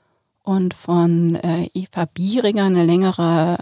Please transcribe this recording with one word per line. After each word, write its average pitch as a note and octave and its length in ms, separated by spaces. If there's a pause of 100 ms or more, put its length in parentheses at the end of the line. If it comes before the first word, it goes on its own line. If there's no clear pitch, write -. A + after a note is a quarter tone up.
(440)
Und F#3+ 300
von, E3+ 640
äh, E3+ 380
Eva F#3 320
Bieriger G#3 600
eine F3+ 200
längere, E3+ 760